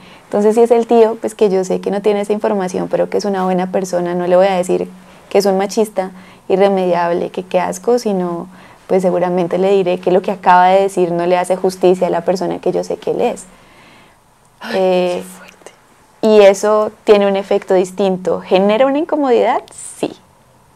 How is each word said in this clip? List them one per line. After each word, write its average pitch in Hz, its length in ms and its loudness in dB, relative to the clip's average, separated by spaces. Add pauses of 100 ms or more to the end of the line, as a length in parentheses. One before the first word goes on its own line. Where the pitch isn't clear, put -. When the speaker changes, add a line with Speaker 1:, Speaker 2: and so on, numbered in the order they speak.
(240)
Speaker 1:
Entonces, 208 300 0
si 233 60 2
es 233 100 4
el 233 160 2
tío, 226 340 4
pues 220 140 -8
que 214 140 2
yo 190 160 0
sé 185 160 -4
que 185 100 -6
no 202 120 -4
tiene 202 180 0
esa 202 140 -4
información, 190 560 -4
pero 175 180 -2
que 185 100 -6
es 196 60 -6
una 196 200 -2
buena 185 280 -2
persona, 180 420 -4
no 175 120 -4
le 180 100 2
voy 185 120 4
a 196 80 0
decir 180 320 -2 (420)
que 202 80 2
es 196 80 2
un 196 100 2
machista 196 540 -4 (380)
irremediable, 180 840 0
que 185 140 -10
qué 185 160 -4
asco, 180 380 -2
sino 185 500 -4 (400)
pues 185 120 2
seguramente 180 560 -2
le 185 140 0
diré 180 300 0
que 180 100 -2
lo 185 100 4
que 202 120 -6
acaba 180 360 4
de 190 140 4
decir 180 300 0
no 170 120 -2
le 180 140 2
hace 185 180 -2
justicia 185 520 0
a - 20 -2
la 170 160 -2
persona 180 320 -4
que 180 140 -4
yo 180 120 -4
sé - 140 -8
que - 140 -6
él - 100 -4
es. 226 220 -4 (1160)
Speaker 2:
Ay, 226 160 -12
Speaker 1:
Eh, 180 400 0
Speaker 2:
qué 180 60 -10
fuerte. - 480 -20 (520)
Speaker 1:
y 214 180 6
eso 214 520 4 (120)
tiene 202 220 4
un 196 100 0
efecto 196 380 -2
distinto. 185 680 -2
¿Genera 208 460 2
una 277 120 0
incomodidad? 277 640 0 (360)
Sí, - 140 -8 (640)